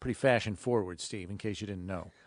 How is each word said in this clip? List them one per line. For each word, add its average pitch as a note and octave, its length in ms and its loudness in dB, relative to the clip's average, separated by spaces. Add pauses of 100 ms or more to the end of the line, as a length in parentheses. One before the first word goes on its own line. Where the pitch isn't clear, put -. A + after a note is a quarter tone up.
pretty B2+ 140 -2
fashion A#2 420 4
forward, G2 420 0
Steve, F#2 300 -8
in G2+ 80 -6
case G#2 240 -4
you G#2+ 60 -4
didn't F#2+ 200 -6
know. F#2 260 -6 (140)